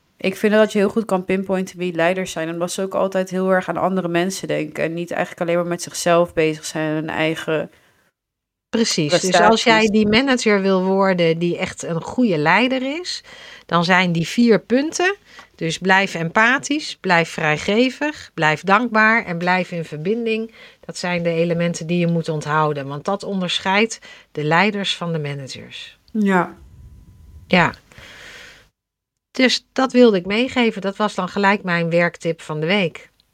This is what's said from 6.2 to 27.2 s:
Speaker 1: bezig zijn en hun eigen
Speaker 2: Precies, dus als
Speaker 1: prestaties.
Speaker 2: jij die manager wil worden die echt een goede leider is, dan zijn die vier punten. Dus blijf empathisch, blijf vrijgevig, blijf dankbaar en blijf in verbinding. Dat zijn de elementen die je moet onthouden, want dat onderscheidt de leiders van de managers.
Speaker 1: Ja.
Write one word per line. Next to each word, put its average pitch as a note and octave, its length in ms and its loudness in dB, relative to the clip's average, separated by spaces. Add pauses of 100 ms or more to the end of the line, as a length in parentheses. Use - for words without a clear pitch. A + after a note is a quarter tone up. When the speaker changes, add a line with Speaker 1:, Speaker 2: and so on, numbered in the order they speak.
Speaker 1:
bezig D#3 300 -2
zijn D#3 240 -4
en D3+ 60 -2
hun D#3 140 -4
eigen D#3 640 -4 (1000)
Speaker 2:
Precies, G#3 420 0
dus - 20 -4
als F3 180 2
Speaker 1:
prestaties. F3+ 340 4
Speaker 2:
jij A3 220 4
die G#3+ 220 2
manager A3+ 520 2
wil F#3+ 240 2
worden F#3 540 2
die E3+ 200 -2
echt F#3 240 -8
een E3 200 -6
goede G#3+ 360 0
leider B3+ 640 0
is, - 240 -12 (420)
dan E3+ 180 0
zijn F3+ 280 2
die E3 160 -2
vier A#3 320 4
punten. D#4+ 560 0 (380)
Dus E3 240 -6
blijf F#3+ 360 2
empathisch, A#3+ 840 0
blijf E3+ 320 2
vrijgevig, A3 1080 -2
blijf D#3 280 2
dankbaar A3 640 4
en F3 140 -6
blijf F3+ 320 0
in E3+ 140 -6
verbinding. A3 680 -4 (280)
Dat - 160 -16
zijn F3 260 -4
de E3+ 80 0
elementen E3+ 560 -2
die F3 120 0
je E3+ 80 2
moet E3 220 0
onthouden, D3+ 580 -2
want C#3+ 180 -10
dat G3 180 -4
onderscheidt G3 760 -2 (340)
de D3+ 120 -6
leiders F#3+ 520 0
van E3+ 160 -6
de E3 60 -4
managers. - 800 -12 (140)
Speaker 1:
Ja. G3 440 0 (920)